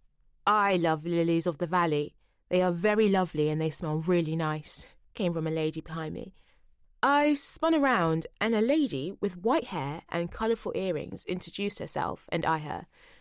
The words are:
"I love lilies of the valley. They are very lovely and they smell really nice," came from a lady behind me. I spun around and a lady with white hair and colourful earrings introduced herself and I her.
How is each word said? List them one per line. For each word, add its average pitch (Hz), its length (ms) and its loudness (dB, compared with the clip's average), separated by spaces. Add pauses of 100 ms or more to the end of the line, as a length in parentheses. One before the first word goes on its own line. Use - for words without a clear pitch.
(480)
"I 202 300 4
love 160 280 2
lilies 165 400 2
of 165 120 -2
the 175 100 -4
valley. 156 480 0 (340)
They 180 120 4
are 180 100 2
very 208 380 2
lovely 175 400 2
and 156 100 -2
they 156 100 0
smell 156 300 -4
really 160 380 0
nice," 156 500 -6 (260)
came 175 200 -2
from 160 140 -2
a 156 40 -2
lady 160 300 -2
behind 160 320 -10
me. 190 200 -12 (680)
I 294 300 6
spun 320 420 0
around 185 520 2 (120)
and 226 160 2
a 214 60 4
lady 226 580 0
with 190 160 -2
white 226 300 0
hair 151 420 -6
and 170 240 -4
colourful 226 440 -2
earrings - 500 -4
introduced 202 540 -6
herself - 520 -6
and 165 140 -2
I 160 140 0
her. 151 280 -8 (340)